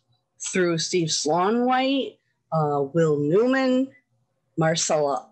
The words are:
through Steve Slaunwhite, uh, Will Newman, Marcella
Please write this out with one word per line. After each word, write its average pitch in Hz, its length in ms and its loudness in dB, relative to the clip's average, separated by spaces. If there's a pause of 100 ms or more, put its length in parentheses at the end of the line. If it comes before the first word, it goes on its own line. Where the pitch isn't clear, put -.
(400)
through 175 400 -2
Steve 165 300 -2
Slaunwhite, 240 1080 0 (340)
uh, 147 400 0
Will 156 280 2
Newman, 254 680 2 (680)
Marcella 160 760 0